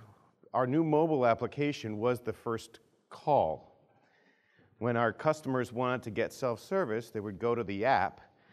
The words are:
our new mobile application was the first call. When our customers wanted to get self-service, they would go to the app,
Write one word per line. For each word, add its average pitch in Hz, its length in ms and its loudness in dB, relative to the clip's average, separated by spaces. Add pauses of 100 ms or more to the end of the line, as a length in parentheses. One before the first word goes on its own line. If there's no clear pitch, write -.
(520)
our 127 140 2
new 147 160 2
mobile 151 420 4
application 120 760 0
was 120 220 0
the 110 120 -6
first - 480 -8 (300)
call. 98 680 0 (1040)
When 120 160 0
our 117 160 4
customers 131 600 -2
wanted 123 320 -2
to 117 80 -8
get 101 200 -2
self-service, 120 800 -4
they 110 80 -6
would 101 220 -8
go 117 160 0
to 117 80 -4
the 98 200 -4
app, 104 360 2 (320)